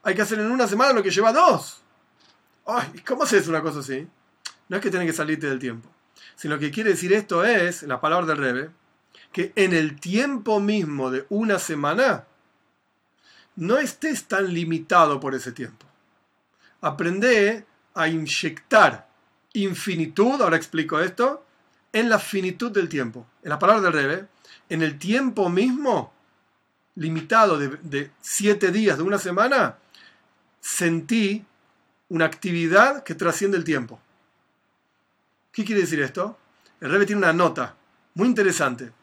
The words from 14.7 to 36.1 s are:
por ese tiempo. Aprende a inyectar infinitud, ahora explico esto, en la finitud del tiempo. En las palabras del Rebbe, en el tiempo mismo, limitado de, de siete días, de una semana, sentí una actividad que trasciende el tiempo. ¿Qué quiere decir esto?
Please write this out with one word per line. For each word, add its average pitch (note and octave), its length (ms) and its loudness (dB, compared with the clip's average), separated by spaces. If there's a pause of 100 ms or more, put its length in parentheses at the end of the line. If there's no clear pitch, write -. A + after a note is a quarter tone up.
por C3+ 160 -6
ese B2 160 -8
tiempo. - 340 -16 (920)
Aprende G3+ 840 0 (280)
a D#3+ 140 0
inyectar D#3+ 1000 2 (420)
infinitud, G3 880 0
ahora E3 140 4
explico D#3+ 460 -2
esto, A#3+ 440 -2 (460)
en A3+ 160 0
la A3 120 4
finitud G3 520 -4
del G3 160 0
tiempo. B2 400 -6 (160)
En D3 60 -12
las D3 100 -4
palabras G3+ 240 6
del F3 80 2
Rebbe, D#3 360 -2 (420)
en D#3+ 120 -2
el D3+ 160 -2
tiempo G#3+ 520 0
mismo, A#3 640 0 (840)
limitado D#3+ 640 2
de, C#3+ 80 -2 (160)
de C#3+ 280 -6 (100)
siete G3+ 500 2
días, G3 260 2
de D#3+ 60 -4
una G3 140 0
semana, G3 580 0 (840)
sentí G3 840 -2 (640)
una E3 160 0
actividad F3+ 800 2
que D#3+ 120 -8
trasciende G3 420 0
el E3 60 -2
tiempo. C3 360 -4 (1500)
¿Qué A3 140 -6
quiere G#3 160 0
decir D#3 200 0
esto? F#3+ 360 -4 (420)